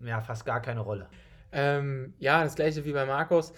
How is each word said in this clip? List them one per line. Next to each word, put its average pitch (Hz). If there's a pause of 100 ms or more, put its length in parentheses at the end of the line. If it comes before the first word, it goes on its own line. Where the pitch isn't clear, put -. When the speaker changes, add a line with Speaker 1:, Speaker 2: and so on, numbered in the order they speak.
Speaker 1:
ja, 113
fast 113
gar 117
keine 113
Rolle. 101 (420)
Speaker 2:
Ähm, 143
ja, 156
das 151
Gleiche 156
wie 151
bei 139
Markus. 160